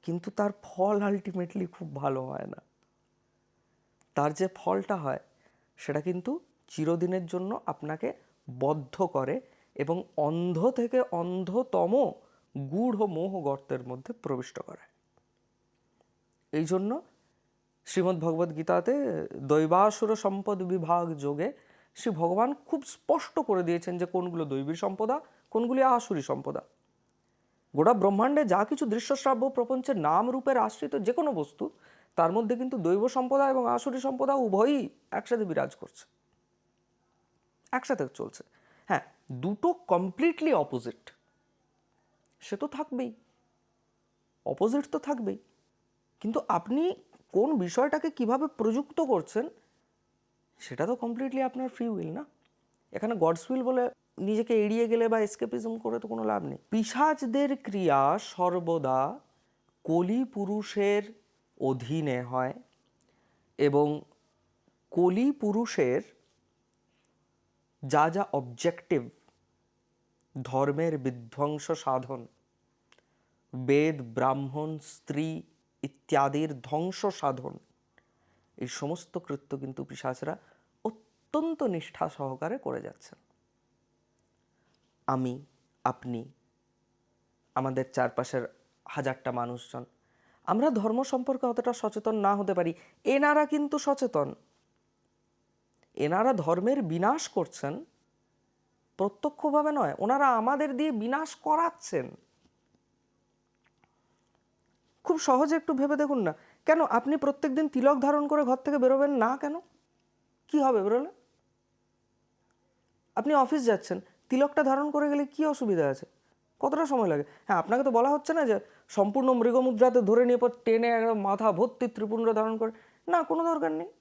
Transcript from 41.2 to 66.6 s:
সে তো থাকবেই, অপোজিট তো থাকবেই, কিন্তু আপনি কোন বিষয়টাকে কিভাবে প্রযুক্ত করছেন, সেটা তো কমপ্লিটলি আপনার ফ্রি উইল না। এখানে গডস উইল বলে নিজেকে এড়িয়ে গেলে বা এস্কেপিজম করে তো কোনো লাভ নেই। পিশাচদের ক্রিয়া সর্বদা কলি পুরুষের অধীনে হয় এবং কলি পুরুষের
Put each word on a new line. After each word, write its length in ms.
সে 180
তো 100
থাকবেই, 460
অপোজিট 460
তো 80
থাকবেই, 380
কিন্তু 280
আপনি 480
কোন 260
বিষয়টাকে 540
কিভাবে 360
প্রযুক্ত 540
করছেন, 480
সেটা 260
তো 100
কমপ্লিটলি 460
আপনার 280
ফ্রি 180
উইল 260
না। 120
এখানে 280
গডস 320
উইল 120
বলে 260
নিজেকে 480
এড়িয়ে 220
গেলে 200
বা 120
এস্কেপিজম 580
করে 220
তো 80
কোনো 160
লাভ 200
নেই। 140
পিশাচদের 880
ক্রিয়া 640
সর্বদা 1000
কলি 400
পুরুষের 880
অধীনে 600
হয় 320
এবং 440
কলি 420
পুরুষের 720